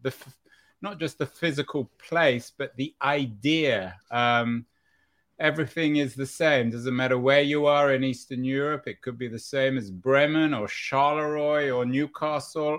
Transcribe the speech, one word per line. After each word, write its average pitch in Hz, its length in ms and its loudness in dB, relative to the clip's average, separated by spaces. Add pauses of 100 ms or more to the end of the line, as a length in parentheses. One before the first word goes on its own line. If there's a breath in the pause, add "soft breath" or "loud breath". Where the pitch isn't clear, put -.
the 127 80 -4
f-, - 300 -14 (420 soft breath)
not 190 180 -10
just 156 200 -6
the 143 80 -4
physical 143 720 -4
place, 151 580 0
but 135 220 -8
the 139 240 -6
idea. 131 960 0 (100)
Um, 120 540 2 (760)
everything 156 580 0
is 143 180 0
the 135 100 -6
same. 131 460 2
Doesn't 120 260 -4
matter 127 220 2
where 135 240 4
you 147 240 2
are 143 260 4
in 131 100 2
Eastern 127 420 -4
Europe. 139 440 -2
It 110 140 -12
could 120 160 -10
be 123 100 -6
the 113 100 -10
same 135 380 0
as 107 140 -6
Bremen 147 640 2
or 104 140 -4
Charleroi 147 1080 0
or 123 80 0
Newcastle 151 920 -2